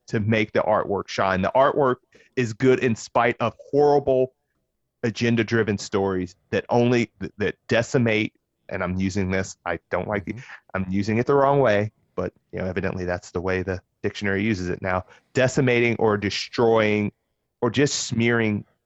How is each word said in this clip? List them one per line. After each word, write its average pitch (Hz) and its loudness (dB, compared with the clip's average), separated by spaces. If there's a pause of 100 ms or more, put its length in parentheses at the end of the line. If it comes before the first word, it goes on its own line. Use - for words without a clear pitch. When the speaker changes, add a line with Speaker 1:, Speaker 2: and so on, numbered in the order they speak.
Speaker 1:
to 120 -2
make 107 0
the 110 2
artwork 98 0
shine. 95 0
The 95 0
artwork 131 2 (380)
is 120 -2
good 127 2
in 120 0
spite 120 0
of 117 -2 (180)
horrible 139 2 (680)
agenda-driven 113 0
stories 95 -2 (160)
that 101 -2
only, 120 2 (100)
th-, 95 -10
that 101 -4 (120)
decimate, 113 0 (360)
and 92 -6
I'm 90 -4
using 95 -2
this, 95 -4
I 87 -4 (100)
don't - -4
like 101 -4
it, 107 -8
Speaker 2:
Mm-hmm. - -16
Speaker 1:
I'm 95 -4
using 101 -2
it 123 0
the 143 2
wrong 139 4
way, 107 2 (240)
but, 92 -6 (200)
you 95 -10
know, 90 -4
evidently 92 -4
that's 87 -6
the 90 -6
way 92 -2
the 90 -4 (220)
dictionary 101 -2
uses 98 -2
it - -6
now. 92 -2 (300)
Decimating 123 2
or 107 2
destroying 104 2 (500)
or 120 2
just 139 0
smearing 117 0 (220)